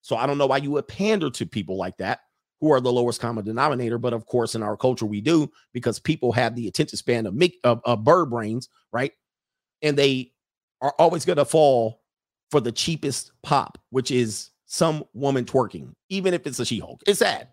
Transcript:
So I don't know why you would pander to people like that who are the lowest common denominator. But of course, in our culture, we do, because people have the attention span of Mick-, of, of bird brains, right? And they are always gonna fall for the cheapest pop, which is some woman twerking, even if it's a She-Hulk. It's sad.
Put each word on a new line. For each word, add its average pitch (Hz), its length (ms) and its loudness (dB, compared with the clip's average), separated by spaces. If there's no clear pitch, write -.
So - 140 -4
I 117 100 0
don't 143 120 0
know 143 100 4
why 135 100 2
you 143 140 -2
would - 160 -2
pander 196 440 0
to - 140 -6
people 95 320 -6
like 92 200 -6
that 95 240 -4
who 156 100 4
are 131 100 6
the 123 100 2
lowest 120 300 0
common 113 220 -6
denominator. 120 540 -2
But 117 160 -2
of 113 120 -8
course, 117 300 -2
in 110 80 -4
our 104 140 -4
culture, 123 280 0
we 104 160 -4
do, 151 300 2
because 120 260 -4
people 127 320 0
have 117 240 0
the 117 120 -6
attention 151 300 -4
span 117 280 -2
of 92 80 -4
Mick-, 170 300 0
of, 120 220 2
of 113 180 0
bird 160 260 4
brains, 117 400 -6
right? 127 200 -2
And 147 160 2
they 135 340 2
are 135 180 -2
always 165 260 4
gonna 143 200 2
fall 131 560 4
for 147 80 4
the 117 120 -2
cheapest - 600 -4
pop, - 340 0
which 131 220 -2
is 117 400 -2
some 156 380 0
woman 135 320 0
twerking, 95 480 -2
even 190 240 0
if 170 140 -6
it's 127 120 -8
a 117 60 -2
She-Hulk. - 400 -8
It's 202 140 2
sad. 190 340 0